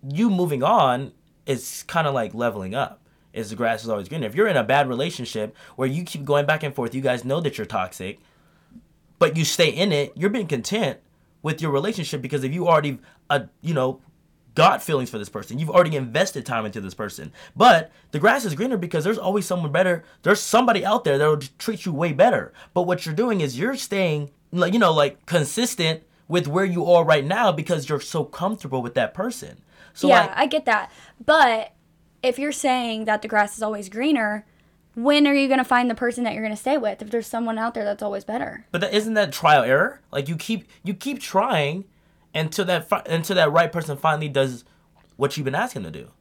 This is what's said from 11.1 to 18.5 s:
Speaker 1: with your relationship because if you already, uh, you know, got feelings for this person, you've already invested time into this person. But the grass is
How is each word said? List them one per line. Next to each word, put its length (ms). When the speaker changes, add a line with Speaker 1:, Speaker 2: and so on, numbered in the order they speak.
Speaker 1:
with 200
your 80
relationship 520
because 200
if 100
you 140
already, 320
uh, 100
you 140
know, 260
got 280
feelings 280
for 80
this 100
person, 300
you've 120
already 240
invested 500
time 220
into 140
this 140
person. 380
But 380
the 80
grass 260
is 100